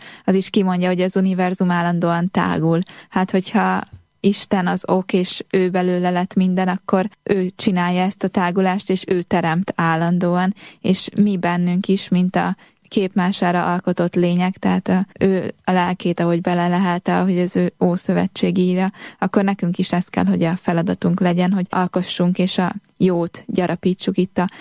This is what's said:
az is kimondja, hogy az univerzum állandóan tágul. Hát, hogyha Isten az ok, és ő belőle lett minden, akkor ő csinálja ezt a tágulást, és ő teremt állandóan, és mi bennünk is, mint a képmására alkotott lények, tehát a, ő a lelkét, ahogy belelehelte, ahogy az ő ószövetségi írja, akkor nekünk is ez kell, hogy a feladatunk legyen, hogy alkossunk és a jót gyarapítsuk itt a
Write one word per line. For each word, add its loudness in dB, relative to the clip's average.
az 2
is -2
kimondja, 0
hogy 0
az 0
univerzum 0
állandóan 0
tágul. 0
Hát, -2
hogyha 0
Isten 0
az -2
ok, 0
és -2
ő 2
belőle 0
lett -2
minden, 2
akkor 0
ő 0
csinálja 0
ezt -4
a 0
tágulást, 0
és -2
ő 0
teremt 0
állandóan, 0
és -2
mi 2
bennünk 0
is, 0
mint 2
a 0
képmására 0
alkotott -2
lények, 0
tehát -2
a, 0
ő 0
a 0
lelkét, 0
ahogy 2
belelehelte, 0
ahogy 2
az -2
ő 0
ószövetségi 0
írja, 0
akkor 2
nekünk -2
is -2
ez 0
kell, -2
hogy 2
a 0
feladatunk 0
legyen, 2
hogy 0
alkossunk 0
és 0
a 0
jót 0
gyarapítsuk -2
itt -2
a 0